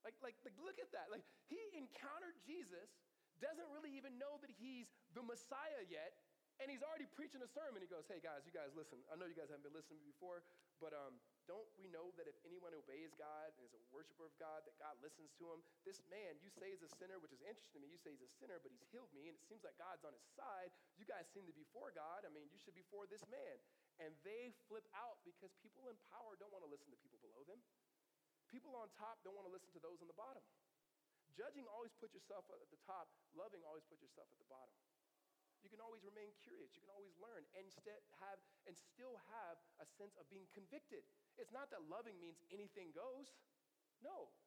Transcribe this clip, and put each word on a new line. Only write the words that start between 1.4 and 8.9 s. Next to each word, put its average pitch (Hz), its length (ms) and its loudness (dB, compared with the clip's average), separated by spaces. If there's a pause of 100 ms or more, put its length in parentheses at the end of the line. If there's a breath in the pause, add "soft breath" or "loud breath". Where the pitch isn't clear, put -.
he 339 120 6 (160)
encountered 311 680 2
Jesus, 208 440 2 (480 loud breath)
doesn't 311 320 6
really 294 280 0
even 269 200 0
know 285 240 2
that 285 160 -4
he's 247 320 0 (240 loud breath)
the 240 120 4
Messiah 269 680 4
yet, 160 240 2 (400)
and 269 160 4
he's 254 80 2
already 311 320 6
preaching 269 320 2
a 233 80 -2
sermon. 247 320 4
He 170 40 -2
goes, 165 200 2
"Hey, 196 160 4
guys, 151 240 2
you 170 40 -6
guys 147 200 4
listen. 143 400 0